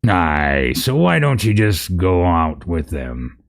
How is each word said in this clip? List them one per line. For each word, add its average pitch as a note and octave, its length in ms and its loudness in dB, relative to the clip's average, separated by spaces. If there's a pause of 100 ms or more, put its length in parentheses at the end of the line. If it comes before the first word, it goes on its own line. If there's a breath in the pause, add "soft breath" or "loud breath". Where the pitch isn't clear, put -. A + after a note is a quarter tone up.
Aye, D2 640 0
so B2+ 220 -2
why E3+ 240 2
don't C3+ 240 0
you G#2+ 100 2
just G#2 420 0
go F2+ 280 2
out E2 420 0
with E2 240 -4
them? B1 480 -8 (100)